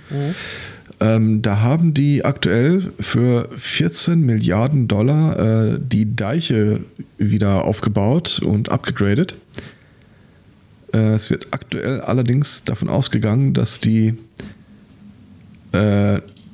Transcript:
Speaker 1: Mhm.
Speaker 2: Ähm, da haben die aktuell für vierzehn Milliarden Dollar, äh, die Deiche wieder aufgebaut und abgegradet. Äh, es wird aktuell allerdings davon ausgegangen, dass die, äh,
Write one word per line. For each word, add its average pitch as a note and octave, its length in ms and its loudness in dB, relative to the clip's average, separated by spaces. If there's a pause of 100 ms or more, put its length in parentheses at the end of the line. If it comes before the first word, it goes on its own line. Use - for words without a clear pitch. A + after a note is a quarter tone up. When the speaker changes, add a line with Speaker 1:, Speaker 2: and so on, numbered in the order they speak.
(100)
Speaker 1:
Mhm. C#3+ 240 -4 (680)
Speaker 2:
Ähm, A2 420 2
da G#2 180 0
haben D#3 320 2
die C#3+ 320 2
aktuell C#3+ 760 0
für A#2+ 560 0
vierzehn E3 640 0
Milliarden A#2 680 2
Dollar, C#3 520 2 (360)
äh, - 80 -2
die A2 320 0
Deiche A2 680 0 (380)
wieder G2+ 460 0
aufgebaut G#2+ 760 0
und G#2 320 -2
abgegradet. - 640 -2 (1600)
Äh, A2 220 2
es - 160 -2
wird - 200 -4
aktuell - 500 -6
allerdings B2+ 640 0
davon - 260 -4
ausgegangen, A2+ 680 0
dass - 260 0
die, A2 340 2 (1600)
äh, G2+ 480 2 (340)